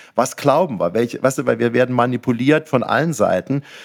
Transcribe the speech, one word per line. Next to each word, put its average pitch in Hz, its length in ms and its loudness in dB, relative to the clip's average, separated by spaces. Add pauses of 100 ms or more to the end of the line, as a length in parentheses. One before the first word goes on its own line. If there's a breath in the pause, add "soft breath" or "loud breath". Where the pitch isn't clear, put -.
(140 loud breath)
Was 123 220 0
glauben 143 440 0
wir? 87 140 -2
Welche, 117 280 -2
weißt 131 140 2
du, 139 80 -4
weil 120 140 0
wir 117 160 0
werden 123 200 0
manipuliert 127 760 0
von 123 120 2
allen 143 300 0
Seiten 104 520 -2 (200 loud breath)